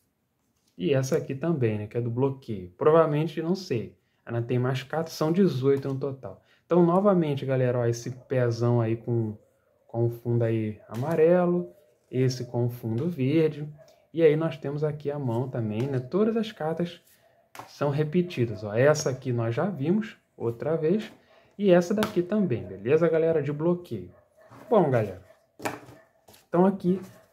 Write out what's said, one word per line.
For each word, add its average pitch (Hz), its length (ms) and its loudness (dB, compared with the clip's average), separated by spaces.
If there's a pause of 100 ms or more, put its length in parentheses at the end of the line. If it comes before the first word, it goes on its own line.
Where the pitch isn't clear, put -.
(760)
E 175 160 0
essa 135 240 2
aqui 139 180 -6
também, 123 440 0
né, 104 80 -8
que 123 100 -8
é 120 40 0
do 120 80 -4
bloqueio. 117 680 -4
Provavelmente, 156 640 4
não 170 140 -2
sei, 117 420 -6 (340)
né, 117 140 -2
tem 123 120 0
mais 127 260 -2
cartas, 165 300 -6
são 156 180 0
dezoito 139 560 2
no 135 120 -4
total. 131 420 -10 (240)
Então, 175 200 4
novamente, 170 600 2
galera, 127 340 0
ó, 120 60 0
esse 117 260 -2
pezão 120 680 0
aí 113 160 0
com, 113 420 -4 (500)
com 117 220 0
fundo 117 340 -2
aí 110 440 -2
amarelo, 170 840 2 (400)
esse 127 360 0
com 120 240 -2
fundo 120 400 -4
verde, 147 580 0 (460)
e 165 100 2
aí 151 120 8
nós 160 220 -2
temos 147 260 -6
aqui 147 280 -4
a 147 80 -6
mão 127 280 -2
também, 113 360 -4
né? 135 160 -2
Todas 214 360 0
as 220 160 -4
cartas 165 500 -6 (640)
são - 220 -4
repetidas, 147 720 -2
ó. 104 100 -6
Essa 147 360 4
aqui 127 220 -4
nós 117 240 -2
já 151 100 0
vimos 185 520 -2 (180)
outra 117 400 -4
vez, 165 360 0 (460)
e 196 140 4
essa 175 220 4
daqui 208 280 0
também, 175 420 -2
beleza, 110 440 0
galera? 160 340 2
De 143 120 -4
bloqueio. 147 580 -4 (580)
Bom, 185 200 4
galera, 107 320 0 (1300)
então 175 180 4
aqui 190 360 0 (320)